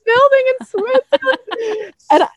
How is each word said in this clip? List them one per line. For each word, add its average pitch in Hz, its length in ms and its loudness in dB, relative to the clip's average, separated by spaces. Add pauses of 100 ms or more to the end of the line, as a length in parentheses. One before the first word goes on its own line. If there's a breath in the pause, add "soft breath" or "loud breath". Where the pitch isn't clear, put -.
building 523 400 4 (140)
in - 80 -14
Switzerland." 453 1300 -4 (180)
And, 311 120 4 (140)